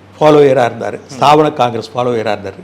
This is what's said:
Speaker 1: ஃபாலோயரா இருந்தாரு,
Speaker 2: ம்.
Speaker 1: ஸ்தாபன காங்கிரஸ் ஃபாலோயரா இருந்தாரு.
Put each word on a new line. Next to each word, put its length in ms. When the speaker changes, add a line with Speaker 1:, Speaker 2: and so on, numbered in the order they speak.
Speaker 1:
ஃபாலோயரா 520
இருந்தாரு, 280
Speaker 2:
ம். 220
Speaker 1:
ஸ்தாபன 320
காங்கிரஸ் 420
ஃபாலோயரா 420
இருந்தாரு. 260